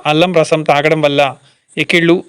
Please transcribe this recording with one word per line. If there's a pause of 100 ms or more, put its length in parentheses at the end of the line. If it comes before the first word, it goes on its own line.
అల్లం
రసం
తాగడం
వల్ల (420)
ఎక్కిళ్ళు